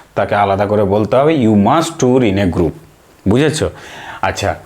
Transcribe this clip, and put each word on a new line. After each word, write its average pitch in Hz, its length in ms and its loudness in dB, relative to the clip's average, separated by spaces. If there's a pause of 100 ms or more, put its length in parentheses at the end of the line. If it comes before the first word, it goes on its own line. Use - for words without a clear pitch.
(160)
তাকে 104 200 -2
আলাদা 101 300 0
করে 104 180 0
বলতে 104 320 0
হবে, 151 220 2
"You 110 180 2
must 139 460 0
tour 123 300 2
in 95 60 -2
a 98 180 0
group"। 80 160 0 (560)
বুঝেছো? 123 420 0 (520)
আচ্ছা, 95 340 -4 (100)